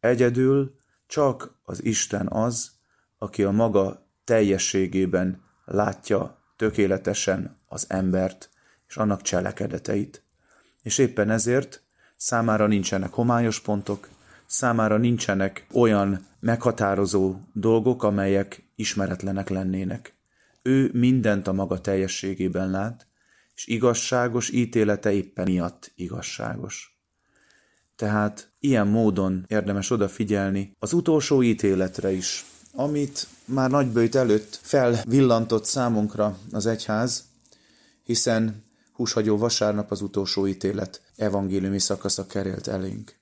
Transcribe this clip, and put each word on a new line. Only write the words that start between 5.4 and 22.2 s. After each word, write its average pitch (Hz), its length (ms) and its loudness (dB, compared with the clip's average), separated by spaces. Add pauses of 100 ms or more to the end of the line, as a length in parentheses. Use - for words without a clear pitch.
látja 101 720 -2 (180)
tökéletesen 95 1000 0 (100)
az - 220 -6
embert 92 640 -2 (380)
és - 80 -18
annak 104 260 -2
cselekedeteit. - 1000 -4 (600)
És 110 160 -4
éppen 120 320 2
ezért 117 520 -2 (340)
számára 110 500 2
nincsenek 98 460 0
homályos 120 480 0
pontok, 101 480 -4 (380)
számára 113 500 2
nincsenek 107 760 0
olyan 101 540 2 (140)
meghatározó 101 960 0 (160)
dolgok, 113 500 2
amelyek 98 600 0 (120)
ismeretlenek 98 720 -4
lennének. 95 680 -4 (460)
Ő 131 300 2
mindent 120 540 2
a 98 60 -2
maga 95 280 -2
teljességében 95 920 -2